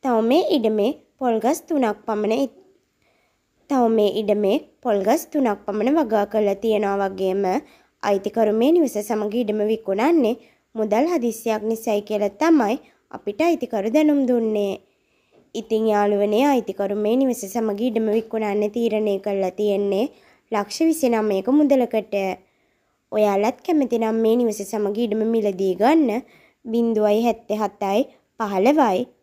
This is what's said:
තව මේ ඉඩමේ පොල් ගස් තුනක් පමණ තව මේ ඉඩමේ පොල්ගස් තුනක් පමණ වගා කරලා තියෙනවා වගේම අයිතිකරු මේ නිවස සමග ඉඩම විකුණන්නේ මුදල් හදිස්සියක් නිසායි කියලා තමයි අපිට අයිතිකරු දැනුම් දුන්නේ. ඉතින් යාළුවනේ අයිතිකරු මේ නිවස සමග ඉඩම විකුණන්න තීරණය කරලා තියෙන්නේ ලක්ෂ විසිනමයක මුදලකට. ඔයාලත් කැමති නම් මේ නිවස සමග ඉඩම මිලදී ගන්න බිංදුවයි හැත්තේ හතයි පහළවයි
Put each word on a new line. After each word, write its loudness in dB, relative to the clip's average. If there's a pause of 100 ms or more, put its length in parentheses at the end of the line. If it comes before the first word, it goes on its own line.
තව 0
මේ 2
ඉඩමේ 0 (220)
පොල් -2
ගස් 0
තුනක් -2
පමණ -2 (1200)
තව 0
මේ 2
ඉඩමේ 0 (200)
පොල්ගස් 0
තුනක් -2
පමණ -2
වගා 0
කරලා 0
තියෙනවා 0
වගේම -2 (600)
අයිතිකරු 0
මේ 2
නිවස 2
සමග -4
ඉඩම -2
විකුණන්නේ 0 (360)
මුදල් 0
හදිස්සියක් -4
නිසායි -2
කියලා -4
තමයි 2 (360)
අපිට -8
අයිතිකරු -2
දැනුම් 2
දුන්නේ. 0 (840)
ඉතින් -2
යාළුවනේ 2
අයිතිකරු -2
මේ 0
නිවස 0
සමග -4
ඉඩම -2
විකුණන්න -2
තීරණය -2
කරලා -4
තියෙන්නේ 0 (460)
ලක්ෂ -6
විසිනමයක 0
මුදලකට. 2 (960)
ඔයාලත් 0
කැමති 0
නම් 0
මේ 2
නිවස 0
සමග -4
ඉඩම -2
මිලදී 0
ගන්න 2 (420)
බිංදුවයි 2
හැත්තේ -2
හතයි -2 (380)
පහළවයි 2 (240)